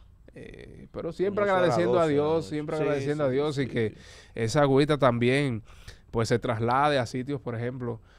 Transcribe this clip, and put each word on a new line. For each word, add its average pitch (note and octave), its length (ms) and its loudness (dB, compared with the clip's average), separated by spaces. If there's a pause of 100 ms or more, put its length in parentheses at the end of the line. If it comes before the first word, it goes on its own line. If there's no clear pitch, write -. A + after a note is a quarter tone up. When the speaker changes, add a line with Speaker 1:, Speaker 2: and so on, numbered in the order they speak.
(360)
Speaker 1:
Eh, - 560 -18
pero D#3+ 220 -8
siempre G3+ 320 -2
Speaker 2:
Como - 0 -
eso G3 100 2
a F3+ 120 4
las D#3+ 60 2
Speaker 1:
agradeciendo F3 260 2
a E3+ 40 4
Speaker 2:
doce D#3 100 2
de C#3 40 2
la D3 60 2
Speaker 1:
Dios, D#3 120 2
Speaker 2:
noche. D#3+ 140 -4
Speaker 1:
siempre D#3 280 -6
Speaker 2:
Sí, D3+ 60 0
Speaker 1:
agradeciendo D3 400 -2
Speaker 2:
sí, C#3 40 2
Speaker 1:
a B2+ 40 0
Dios C#3+ 240 0
Speaker 2:
sí, C#3+ 60 0
Speaker 1:
y B2+ 60 -2
que A2+ 220 -2
Speaker 2:
sí. - 60 -10 (400)
Speaker 1:
esa A2+ 260 0
agüita C#3+ 360 4
también, B2 680 2 (480)
pues, A2+ 160 0
se A#2 120 2
traslade B2+ 600 2
a A#2 60 0
sitios, C3 360 -6
por A#2 140 -8
ejemplo, A#2+ 460 -6 (180)